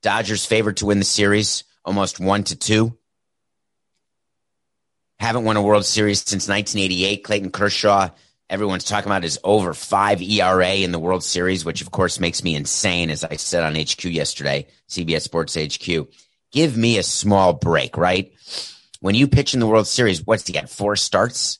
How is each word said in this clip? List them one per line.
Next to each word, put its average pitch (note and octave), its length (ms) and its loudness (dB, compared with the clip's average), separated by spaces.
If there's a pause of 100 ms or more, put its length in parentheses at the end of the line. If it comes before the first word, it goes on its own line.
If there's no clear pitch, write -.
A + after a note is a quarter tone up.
Dodgers G#2 420 0
favored G#2+ 320 2
to - 80 -4
win G2+ 140 4
the G2 40 2
series, G#2 600 2 (200)
almost G2 360 -2
one F#2+ 240 2
to - 120 -6
two. A2 400 0 (2250)
Haven't A2+ 280 -2
won A2 120 2
a G#2 60 2
World G#2 200 4
Series G#2 380 0
since - 260 -4
nineteen G2+ 360 -2
eighty-eight. F#2+ 400 -2
Clayton G2+ 260 -4
Kershaw, G2+ 640 2 (400)
everyone's G2 320 -4
talking G2+ 260 -4
about G2 140 0
his D#2 200 -6
over F#2+ 300 2
five G2+ 480 0
E G2+ 200 0
R F#2 200 4
A F#2+ 220 2
in F2 80 -2
the E2+ 80 -4
World F2+ 240 -2
Series, F2+ 420 -2
which, E2 160 -6
of - 80 -12
course, - 300 -2
makes F2 240 -2
me E2+ 100 -2
insane, E2+ 560 -2
as D2+ 140 -6
I D#2 120 -8
said E2+ 280 -2
on D#2 120 -2
H D#2 220 -2
Q F2 140 -6
yesterday, C#2+ 560 -4 (180)
C - 180 -8
B E2 120 -2
S D#2 80 -4
Sports E2 340 -4
H D#2 220 -6
Q. E2 280 -4 (440)
Give C#3+ 260 2
me A2+ 220 2
a F2 40 -2
small G2 500 2
break, C#2+ 440 0
right? F#2 340 0 (680)
When G2+ 160 0
you C3+ 120 4
pitch C#3 280 2
in B2+ 40 0
the A#2 60 4
World G#2+ 220 4
Series, F#2+ 360 0
what's G#2+ 220 0
he F2+ 80 -8
got, C#2+ 160 -4
four G#2 260 -2
starts? - 640 -2